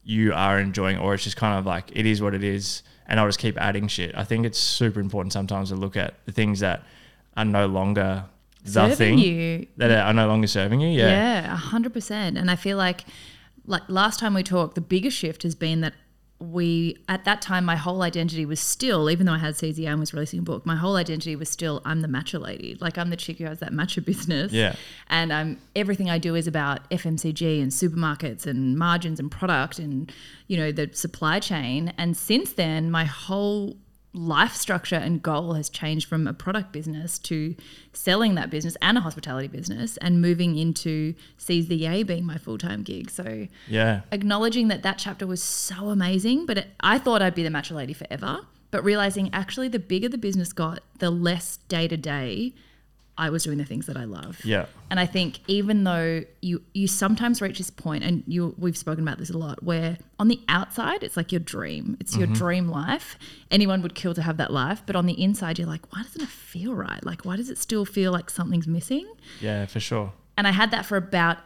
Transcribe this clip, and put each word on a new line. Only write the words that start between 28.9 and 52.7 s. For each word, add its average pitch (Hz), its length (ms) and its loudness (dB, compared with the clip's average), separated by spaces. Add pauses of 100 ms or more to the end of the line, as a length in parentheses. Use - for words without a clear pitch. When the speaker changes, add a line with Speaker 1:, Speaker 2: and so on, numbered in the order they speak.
Speaker 2:
and 143 120 -4
product 156 480 0
and, 147 320 -6 (360)
you 180 100 0
know, 156 140 0
the 151 220 -2
supply 165 460 0
chain. 156 580 -2
And 170 200 0
since 277 360 0
then, 160 360 0
my 165 160 2
whole 202 720 -2 (360)
life 165 400 2
structure - 440 -2
and 160 260 0
goal 165 300 -2
has 156 160 -2
changed 156 360 -4
from 160 220 0
a - 60 -2
product 196 400 -4
business 156 440 -6
to 160 380 -4 (380)
selling 202 420 4
that 131 140 -2
business 156 320 -4
and 214 160 4
a - 20 4
hospitality 147 480 -6
business 185 540 -8
and 175 200 4
moving 170 360 2
into 160 560 -2 (240)
Seize 170 320 0
the 170 80 0
Yay 165 260 0
being 175 220 -2
my 160 120 -6
full-time 110 460 -6
gig. - 260 -10
So 110 380 -10 (220)
Speaker 1:
Yeah. 110 320 2 (100)
Speaker 2:
acknowledging 214 560 2
that 208 160 0
that 196 140 0
chapter - 280 -8
was 185 160 -4
so 196 500 -4
amazing, 202 540 2
but 208 120 -2
it, - 100 -4 (140)
I 202 160 6
thought 226 240 4
I'd 180 140 2
be 170 80 0
the 160 60 0
matcha 151 240 -4
lady 143 200 -6
forever, 190 480 -8 (280)
but - 140 -2
realizing 196 480 2
actually 247 380 -4
the 226 100 -2
bigger 190 300 -2
the 262 80 -4
business 190 340 -2
got, 165 300 -4 (180)
the 175 100 0
less 175 460 -2 (140)
day-to-day 160 840 -2 (640)